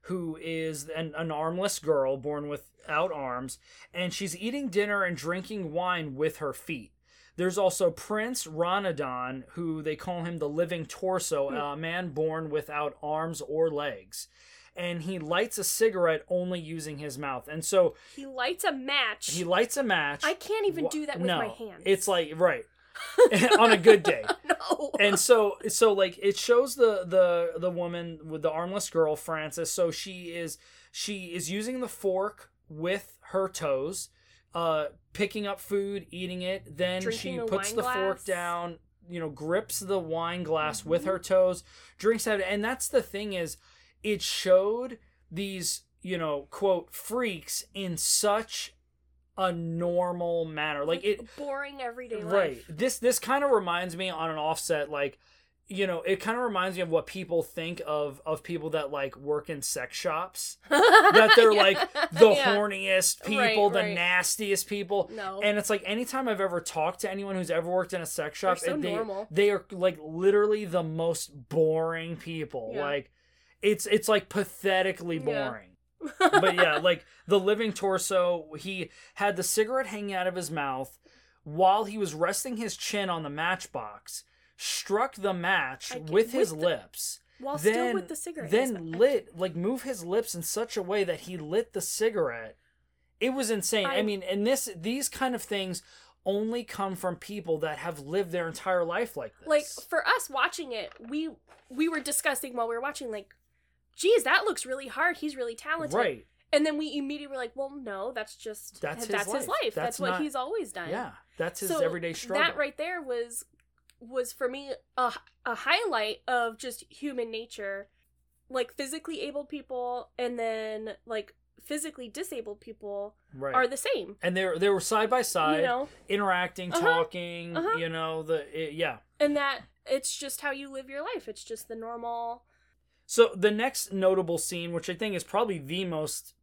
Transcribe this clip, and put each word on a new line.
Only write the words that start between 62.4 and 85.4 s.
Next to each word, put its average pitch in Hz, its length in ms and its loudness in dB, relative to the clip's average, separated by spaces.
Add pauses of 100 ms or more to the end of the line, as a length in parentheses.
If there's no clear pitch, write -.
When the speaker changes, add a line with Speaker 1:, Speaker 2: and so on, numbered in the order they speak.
Speaker 1:
horniest 196 720 2
Speaker 2:
Right, 233 220 4
Speaker 1:
people, 208 200 6
the 196 100 2
Speaker 2:
right. 175 140 0
Speaker 1:
nastiest 180 720 2
people. 202 480 -2
Speaker 2:
No. 196 260 -8
Speaker 1:
And 208 160 2
it's 208 140 -2
like, 208 160 0
anytime 240 400 -2
I've 208 140 -2
ever 175 200 0
talked 170 420 -2
to 196 80 -2
anyone 196 260 -6
who's 175 140 -4
ever 165 200 0
worked 180 220 0
in 175 80 -4
a 160 60 -8
sex 151 320 -6
shop, 185 200 2
Speaker 2:
They're 170 160 -2
so - 60 -2
Speaker 1:
they, 202 140 -2
Speaker 2:
normal. 214 360 -4
Speaker 1:
they 202 200 4
are, 196 200 0
like, 180 320 0
literally 208 640 4
the 170 180 0
most 160 640 -4
boring 160 680 2
people. 151 580 -8
Speaker 2:
Yeah. 143 80 -2
Speaker 1:
Like, 143 300 -2 (500)
it's, 208 240 2
it's, 208 220 2
like, 202 200 4
pathetically 185 880 0
Speaker 2:
Yeah. 143 300 -2
Speaker 1:
boring. 110 160 -10 (360)
Speaker 2:
<laughs> - 200 -10
Speaker 1:
But - 340 6
yeah, - 240 4
like, 170 260 2 (220)
the 196 140 4
living 208 320 2
torso, 180 840 0
he 185 340 -8 (240)
had 202 220 0
the 185 60 -2
cigarette 220 460 0
hanging 202 260 -6
out 185 140 0
of 180 80 -2
his 170 120 -6
mouth 139 480 -4 (460)
while 185 440 4
he 208 120 -8
was 175 160 -2
resting 202 420 -2
his 220 200 -6
chin 196 340 -4
on 165 140 -4
the 147 60 -6
matchbox, 143 920 -6 (340)
struck - 600 -2
the 196 180 -2
match 170 560 0